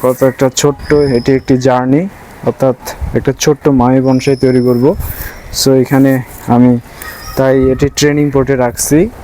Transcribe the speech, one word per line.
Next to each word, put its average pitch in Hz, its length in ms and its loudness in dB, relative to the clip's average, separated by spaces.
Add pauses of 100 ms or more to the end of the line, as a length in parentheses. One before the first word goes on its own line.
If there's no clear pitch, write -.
কত 127 220 -2
একটা 131 320 0
ছোট্ট, - 380 -2
এটি 139 400 2
একটি 131 240 0
জার্নি, 131 500 0 (380)
অর্থাৎ 127 300 0 (380)
একটা 120 260 -2
ছোট্ট 151 280 -2
মামি 131 340 2
বনসাই 131 340 0
তৈরি 127 260 2
করব। 123 340 2 (580)
So - 180 0
এখানে 135 500 2 (260)
আমি 123 300 4 (580)
তাই 131 360 2
এটি 139 240 -2
ট্রেনিং 147 380 0
পটে 135 220 0
রাখছি। 143 540 0 (140)